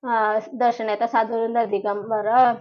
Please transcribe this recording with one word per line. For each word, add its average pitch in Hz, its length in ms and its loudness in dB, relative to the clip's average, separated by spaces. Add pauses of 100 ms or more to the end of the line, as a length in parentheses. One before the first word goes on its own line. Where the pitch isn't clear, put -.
अ, 220 340 0 (140)
दर्शन 233 360 0
येता 214 180 -2
साधुरुंद 233 520 0
दिगंबर 208 1040 2